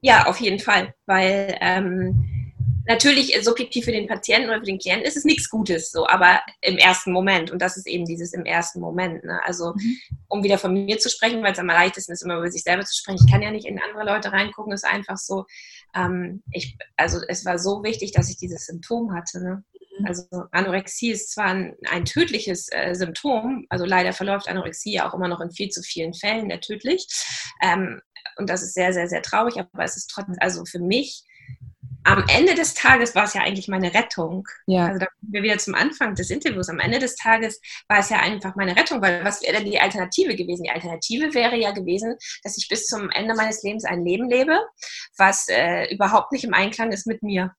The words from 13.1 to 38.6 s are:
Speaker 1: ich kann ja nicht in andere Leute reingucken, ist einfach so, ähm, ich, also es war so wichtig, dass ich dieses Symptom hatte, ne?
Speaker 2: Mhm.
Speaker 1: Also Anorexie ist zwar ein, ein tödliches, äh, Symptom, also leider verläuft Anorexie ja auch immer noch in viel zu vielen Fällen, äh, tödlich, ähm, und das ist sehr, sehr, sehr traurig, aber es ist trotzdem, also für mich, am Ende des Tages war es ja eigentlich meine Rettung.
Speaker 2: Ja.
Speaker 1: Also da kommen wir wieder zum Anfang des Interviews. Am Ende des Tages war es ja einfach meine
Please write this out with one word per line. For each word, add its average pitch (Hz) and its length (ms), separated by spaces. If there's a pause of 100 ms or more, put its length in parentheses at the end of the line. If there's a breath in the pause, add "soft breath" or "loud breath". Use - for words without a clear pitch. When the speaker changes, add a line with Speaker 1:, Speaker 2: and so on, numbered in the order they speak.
Speaker 1:
ich - 80
kann 202 120
ja 214 80
nicht 214 160
in 196 120
andere 214 260
Leute 208 260
reingucken, 202 420
ist 196 120
einfach 196 320
so, 190 280 (500 loud breath)
ähm, 180 460 (100)
ich, 180 240 (220)
also 170 300
es - 180
war 175 140
so 202 240
wichtig, 214 300
dass - 180
ich - 60
dieses 175 280
Symptom 214 480
hatte, 170 300
ne? 190 200 (360)
Speaker 2:
Mhm. 202 80
Speaker 1:
Also 180 160 (280)
Anorexie 190 600
ist 214 200
zwar 208 160
ein, 185 280 (160)
ein 175 140
tödliches, 220 680
äh, 180 240
Symptom, 220 760
also 180 160
leider 185 280
verläuft 196 360
Anorexie 185 440
ja 175 140
auch - 60
immer 180 140
noch 170 140
in 170 100
viel 196 180
zu 180 140
vielen 165 320
Fällen, 214 340
äh, 175 100
tödlich, 240 460 (560 loud breath)
ähm, 185 400 (360)
und 208 120
das 180 140
ist - 100
sehr, 185 200
sehr, 175 140
sehr 170 140
traurig, 226 380
aber 180 240
es - 140
ist - 100
trotzdem, 196 320
also 175 260
für 175 140
mich, 214 440 (800 loud breath)
am 190 260
Ende 302 260
des 320 180
Tages 240 400
war 208 120
es 202 100
ja 196 60
eigentlich 196 260
meine 185 260
Rettung. 175 540 (180)
Speaker 2:
Ja. 180 220
Speaker 1:
Also 190 120
da 185 60
kommen 202 280
wir 202 100
wieder 208 160
zum 202 160
Anfang 240 400
des 180 160
Interviews. 214 380
Am 170 100
Ende 233 180
des 262 180
Tages 226 460 (260 loud breath)
war 208 120
es 196 100
ja 220 100
einfach 190 360
meine 190 200